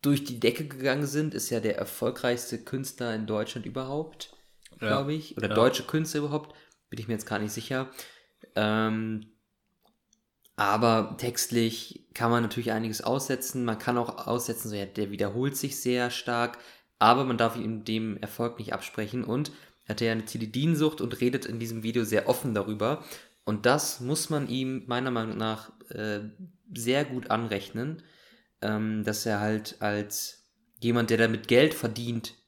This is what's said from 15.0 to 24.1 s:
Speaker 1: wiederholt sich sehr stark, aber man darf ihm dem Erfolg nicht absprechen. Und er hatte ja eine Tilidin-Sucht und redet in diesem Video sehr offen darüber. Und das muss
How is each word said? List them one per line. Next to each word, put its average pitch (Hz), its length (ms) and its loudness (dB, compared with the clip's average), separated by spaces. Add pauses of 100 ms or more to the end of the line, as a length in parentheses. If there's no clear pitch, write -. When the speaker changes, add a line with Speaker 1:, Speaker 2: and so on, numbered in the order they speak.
Speaker 1:
wiederholt 110 440 0
sich 139 240 -4
sehr 123 300 2
stark, 120 480 -2 (420)
aber 123 260 8
man 123 120 0
darf 117 200 4
ihm 110 260 -4
dem 110 340 -2
Erfolg 117 400 -6
nicht 107 160 -6
absprechen. 110 500 -4
Und 135 280 -2 (340)
er - 40 -16
hatte 120 160 0
ja 113 80 4
eine 110 120 -2
Tilidin-Sucht 147 760 2
und 120 200 -2
redet 123 240 2
in 113 140 -6
diesem 113 240 -6
Video 113 220 2
sehr 107 220 2
offen 123 280 2
darüber. 104 480 0 (420)
Und 107 200 -2
das 139 340 4
muss 131 300 -2